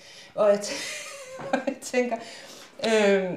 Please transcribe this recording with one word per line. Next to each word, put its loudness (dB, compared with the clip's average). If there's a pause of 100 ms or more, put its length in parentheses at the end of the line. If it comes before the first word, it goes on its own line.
(340)
Og 4
jeg 6
tæ-, -10
<laughs> -4
jeg -2
tænker, 0 (720)
øh, 6 (140)